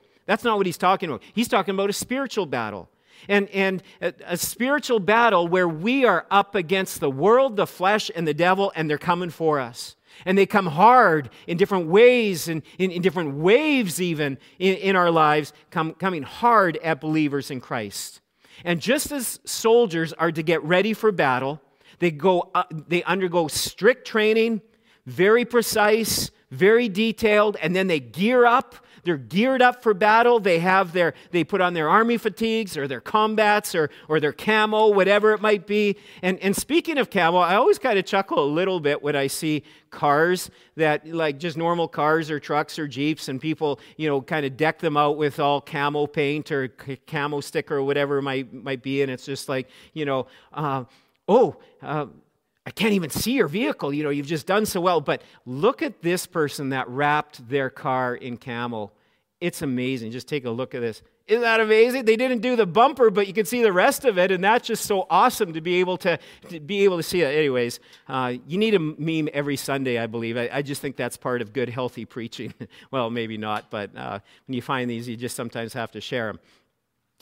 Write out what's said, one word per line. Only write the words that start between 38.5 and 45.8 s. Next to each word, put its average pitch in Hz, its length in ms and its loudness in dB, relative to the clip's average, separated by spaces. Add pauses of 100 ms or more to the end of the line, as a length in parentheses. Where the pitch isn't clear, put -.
bit 147 220 -2
when 147 140 -2
I 139 120 0
see 151 360 -4 (260)
cars 160 600 2 (260)
that, 151 300 0
like, 156 320 -2
just 156 180 -6
normal 165 300 0
cars 156 420 0
or 151 100 -4
trucks 151 380 -4
or 151 100 -6
Jeeps, 143 400 -4
and 135 140 -6
people, 156 380 -4 (180)
you 156 100 -4
know, 139 140 0
kinda 143 300 -4
deck 156 280 -2
them 151 180 -2
out 147 200 2
with 151 220 -2
all 143 220 2
camo 147 440 -2